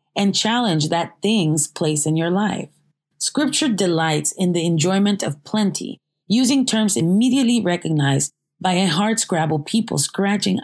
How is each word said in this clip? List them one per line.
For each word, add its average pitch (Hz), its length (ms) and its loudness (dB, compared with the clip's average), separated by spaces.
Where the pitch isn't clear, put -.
and 196 180 2
challenge 208 540 0
that 170 320 -4
thing's 170 480 0
place 156 380 -2
in 156 100 0
your 165 140 0
life. 196 400 -2
Scripture 294 500 -2
delights 160 640 0
in 180 200 0
the 170 120 0
enjoyment 190 580 0
of - 220 -6
plenty, - 540 -4
using 254 380 2
terms 214 320 0
immediately 233 640 2
recognized 156 720 0
by 185 140 0
a 185 160 2
hardscrabble 160 800 -2
people 226 320 -2
scratching 196 640 0